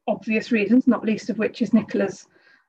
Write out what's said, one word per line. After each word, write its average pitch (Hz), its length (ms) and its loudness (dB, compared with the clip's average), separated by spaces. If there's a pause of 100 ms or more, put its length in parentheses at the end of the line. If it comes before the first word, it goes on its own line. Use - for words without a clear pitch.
obvious 214 440 -2
reasons, 220 360 2
not 214 180 2
least 214 240 -2
of 208 80 -4
which 208 240 -4
is 220 140 -2
Nicola's, 202 520 0 (420)